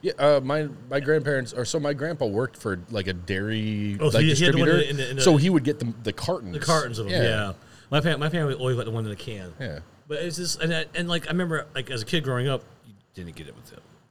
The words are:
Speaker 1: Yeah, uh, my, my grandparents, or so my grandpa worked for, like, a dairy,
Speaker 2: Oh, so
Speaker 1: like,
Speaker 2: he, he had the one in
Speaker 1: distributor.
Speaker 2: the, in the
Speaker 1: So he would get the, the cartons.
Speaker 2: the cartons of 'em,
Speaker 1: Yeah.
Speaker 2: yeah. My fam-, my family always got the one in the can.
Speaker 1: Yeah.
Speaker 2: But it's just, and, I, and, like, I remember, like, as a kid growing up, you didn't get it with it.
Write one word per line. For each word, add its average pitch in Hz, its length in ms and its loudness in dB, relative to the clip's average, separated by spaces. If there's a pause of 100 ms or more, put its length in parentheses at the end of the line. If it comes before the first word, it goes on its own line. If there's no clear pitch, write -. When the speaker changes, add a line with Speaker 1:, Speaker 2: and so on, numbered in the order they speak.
Speaker 1:
Yeah, 185 140 -2
uh, 147 260 6
my, 147 240 0 (220)
my 139 100 0
grandparents, 139 540 0
or 123 100 -4
so 156 160 -2
my 143 140 -2
grandpa 147 320 -4
worked 110 320 -2
for, 95 220 -4 (100)
like, 104 160 -2
a 95 80 -2
dairy, 104 840 -2
Speaker 2:
Oh, 156 100 2
so - 80 4
Speaker 1:
like, 156 80 8
Speaker 2:
he, 156 80 6
he 151 120 4
had 139 100 6
the 131 40 4
one 135 100 6
in 165 80 6
Speaker 1:
distributor. 139 260 0
Speaker 2:
the, 123 80 -6
in 135 60 -6
the 135 40 0
Speaker 1:
So 151 160 8
he 165 140 6
would 151 120 4
get 147 140 0
the, 117 240 -4
the 110 100 -4
cartons. 123 420 -4
Speaker 2:
the 151 60 -6
cartons 147 380 0
of 110 80 -4
'em, 98 60 -4
Speaker 1:
Yeah. - 120 2
Speaker 2:
yeah. 107 300 0 (380)
My 147 100 2
fam-, 160 180 0
my 151 100 -2
family 151 260 0
always 127 220 -2
got 117 80 -4
the 110 60 -6
one 113 120 -4
in 107 80 -6
the 104 40 -8
can. 95 440 -12
Speaker 1:
Yeah. 80 200 -8 (280)
Speaker 2:
But 151 160 -6
it's 165 140 -6
just, 175 220 -4
and, 160 140 0
I, 160 120 -2 (100)
and, 170 120 -2
like, 170 200 -2
I - 20 -12
remember, 165 460 -2
like, 127 160 -6
as 120 100 -6
a 107 40 -6
kid 165 180 -2
growing 127 240 -2
up, 131 160 -2 (240)
you 110 60 -20 (200)
didn't 85 220 -14
get 78 120 -16
it 65 80 -18
with - 180 -20
it. - 60 -20 (320)